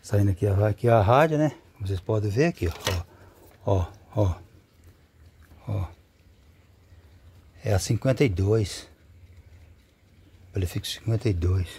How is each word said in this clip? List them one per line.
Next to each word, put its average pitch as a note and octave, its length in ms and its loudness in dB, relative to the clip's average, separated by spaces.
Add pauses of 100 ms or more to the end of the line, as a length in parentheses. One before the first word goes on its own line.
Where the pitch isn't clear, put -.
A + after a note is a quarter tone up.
Saindo G2+ 300 2
aqui F#2 160 -2
a, G2+ 200 2
aqui G#2+ 220 0
a A#2 100 6
rádio, C#3 380 4
né? D3+ 140 2 (220)
Como G2+ 120 -12
vocês G2 140 -4
podem G#2+ 320 -2
ver B2 140 2
aqui, E3 220 -2
ó. E2 40 -2 (920)
Ó, F#2+ 220 0 (300)
ó, G#2+ 100 2
ó. F2 100 0 (1300)
Ó. G2+ 200 -6 (1800)
É G#2 120 0
a - 20 4
cinquenta B2 460 0
e C3+ 60 2
dois. G2 600 -2 (1600)
Prefixo - 420 -6
cinquenta A2+ 360 -2
e G2+ 40 0
dois. F2+ 340 0 (120)